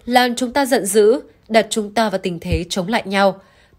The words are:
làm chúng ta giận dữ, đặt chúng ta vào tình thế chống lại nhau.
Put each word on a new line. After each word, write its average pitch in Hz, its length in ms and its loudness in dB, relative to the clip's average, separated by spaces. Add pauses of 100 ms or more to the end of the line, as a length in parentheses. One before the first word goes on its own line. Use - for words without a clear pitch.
làm 247 300 2
chúng 247 180 -4
ta 277 120 0
giận 247 200 0
dữ, 214 360 4 (280)
đặt 220 200 2
chúng 208 240 -6
ta 220 160 0
vào 190 100 -4
tình 180 200 -6
thế 175 300 -4
chống 180 180 -4
lại 226 180 -2
nhau. 196 360 0 (380)